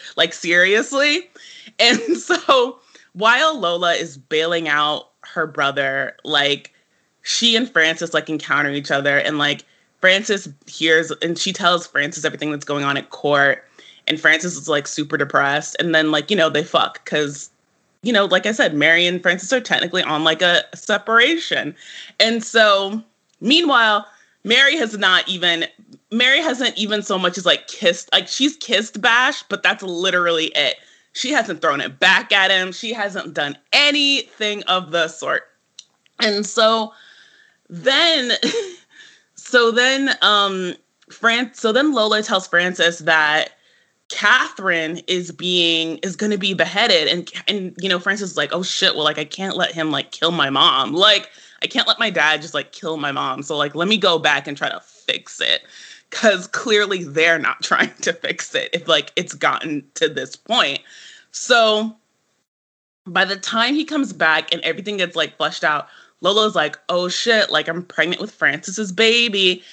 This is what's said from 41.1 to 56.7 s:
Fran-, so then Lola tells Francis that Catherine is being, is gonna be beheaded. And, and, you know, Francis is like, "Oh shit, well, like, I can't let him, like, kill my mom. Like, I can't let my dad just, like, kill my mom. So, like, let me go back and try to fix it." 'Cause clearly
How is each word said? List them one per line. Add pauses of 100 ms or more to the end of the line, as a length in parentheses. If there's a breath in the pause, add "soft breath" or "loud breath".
Fran-,
so
then
Lola
tells
Francis
that (600)
Catherine
is
being,
is
gonna
be
beheaded.
And, (180)
and,
you
know,
Francis
is
like,
"Oh
shit,
well,
like,
I
can't
let
him,
like,
kill
my
mom.
Like, (320 loud breath)
I
can't
let
my
dad
just,
like,
kill
my
mom.
So,
like,
let
me
go
back
and
try
to
fix
it." (480 loud breath)
'Cause
clearly